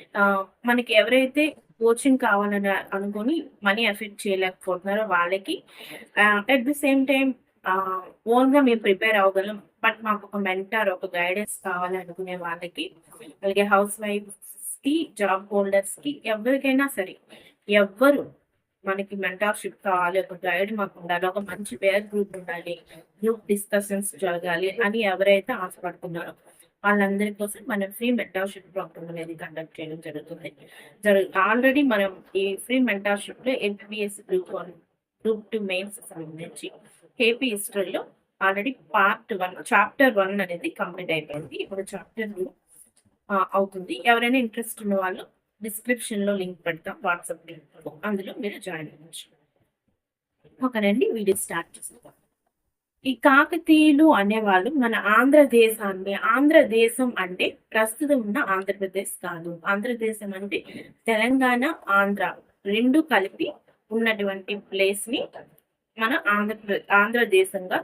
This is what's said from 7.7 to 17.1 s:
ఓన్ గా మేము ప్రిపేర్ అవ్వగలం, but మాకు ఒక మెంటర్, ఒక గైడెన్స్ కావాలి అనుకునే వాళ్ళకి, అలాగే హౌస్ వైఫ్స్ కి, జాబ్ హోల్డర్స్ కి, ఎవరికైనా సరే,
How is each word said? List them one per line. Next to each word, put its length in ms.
ఓన్ 280
గా 60
మేము 180
ప్రిపేర్ 360
అవ్వగలం, 460
but 180
మాకు 240
ఒక 100
మెంటర్, 520
ఒక 160
గైడెన్స్ 600
కావాలి 320
అనుకునే 380
వాళ్ళకి, 560
అలాగే 180
హౌస్ 400
వైఫ్స్ 840
కి, 240
జాబ్ 320
హోల్డర్స్ 500
కి, 240
ఎవరికైనా 600
సరే, 280